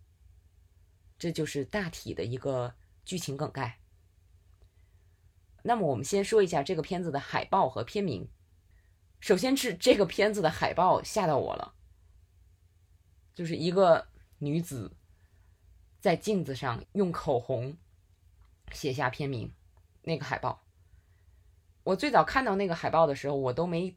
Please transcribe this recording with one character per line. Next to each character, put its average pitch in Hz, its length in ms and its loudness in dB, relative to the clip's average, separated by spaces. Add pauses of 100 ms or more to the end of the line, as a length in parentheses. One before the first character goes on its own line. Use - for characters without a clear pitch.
(1160)
这 170 140 -4
就 160 160 -4
是 143 180 -4
大 190 240 -4
体 - 240 -10
的 - 120 -4
一 117 120 -6
个 123 380 -4 (300)
剧 185 140 -8
情 139 180 -6
梗 127 160 -6
概。 123 260 -8 (1800)
那 233 140 2
么 202 100 0
我 135 80 2
们 113 100 -4
先 202 200 0
说 220 180 4
一 190 40 6
下 165 160 0
这 185 120 -2
个 156 80 0
片 190 200 -6
子 175 100 -2
的 139 80 -2
海 - 240 -2
报 180 240 4
和 107 160 -6
片 202 180 -4
名。 127 260 -4 (920)
首 190 160 4
先 262 200 2
是 254 180 -2
这 - 200 6
个 202 100 4
片 208 300 2
子 202 80 -2
的 156 80 4
海 - 240 -2
报 - 280 4
吓 - 240 -2
到 147 120 2
我 62 160 -2
了， - 220 -10 (1600)
就 175 120 -8
是 165 80 -4
一 160 160 0
个 175 380 6 (300)
女 147 220 0
子 127 360 -8 (1040)
在 180 140 4
镜 185 300 0
子 131 100 -6
上 123 380 -4
用 190 180 0
口 139 300 0
红 131 380 -4 (920)
写 139 200 -4
下 127 160 0
片 135 200 -4
名， 113 260 -6 (480)
那 160 160 -4
个 147 60 -8
海 - 140 -4
报。 - 280 -6 (1160)
我 185 120 0
最 285 140 -2
早 202 120 8
看 262 220 0
到 202 120 2
那 196 120 0
个 165 60 -2
海 156 160 -2
报 160 160 6
的 143 80 -2
时 135 140 -8
候， 143 60 -2
我 131 180 0
都 165 140 0
没 175 300 -4